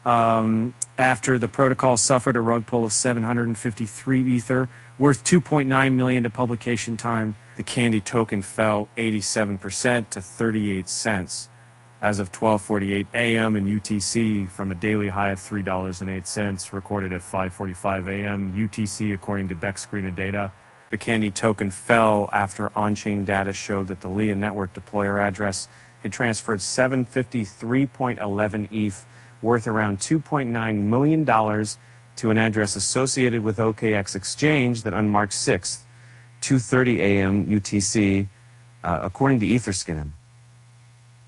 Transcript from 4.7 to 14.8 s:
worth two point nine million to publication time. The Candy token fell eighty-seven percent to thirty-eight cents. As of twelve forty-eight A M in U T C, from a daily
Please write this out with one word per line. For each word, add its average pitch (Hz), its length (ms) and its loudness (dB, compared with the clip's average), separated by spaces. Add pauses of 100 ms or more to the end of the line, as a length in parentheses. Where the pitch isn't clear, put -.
worth 139 240 4
two 180 160 6
point 143 300 2
nine 135 260 4
million 127 280 4
to 120 60 0
publication 117 680 -2
time. 110 380 -2 (200)
The 104 80 -10
Candy 113 380 2
token 110 400 0
fell 107 560 0
eighty-seven 107 640 -2
percent 117 520 0
to 98 100 -10
thirty-eight 104 680 -2
cents. - 580 -4 (540)
As 104 180 0
of 95 120 -6
twelve 107 320 2
forty-eight 101 500 0
A 117 240 2
M 110 180 2
in 98 120 0
U 104 120 0
T 104 200 -4
C, 107 480 0
from 95 240 -8
a 92 40 -6
daily 104 320 -2